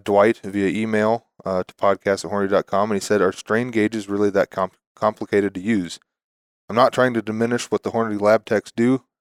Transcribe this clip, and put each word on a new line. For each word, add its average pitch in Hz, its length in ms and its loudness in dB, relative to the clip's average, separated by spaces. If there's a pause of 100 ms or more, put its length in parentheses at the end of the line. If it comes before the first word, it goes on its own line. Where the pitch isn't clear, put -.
Dwight, 104 400 2
via 98 240 -2
email, 110 580 -2 (200)
uh, 92 180 -2
to - 120 -14
podcast 98 500 0
at 85 60 -8
hornady 101 180 -2
dot 95 160 2
com, 104 260 -2
and 98 80 -2
he - 60 -8
said, 107 160 0
"Are 92 100 2
strain 120 400 -4
gauges 107 380 -2
really 101 220 0
that 95 180 0
com-, 92 220 -4 (240)
complicated 101 600 -2
to 92 40 -8
use? 92 400 -2 (720)
I'm 104 60 -8
not 123 180 4
trying 127 200 2
to 113 80 0
diminish 113 480 -4
what 104 140 -2
the 101 80 -6
Hornady 113 280 -2
lab 104 260 4
techs - 260 -2
do, 123 320 0 (180)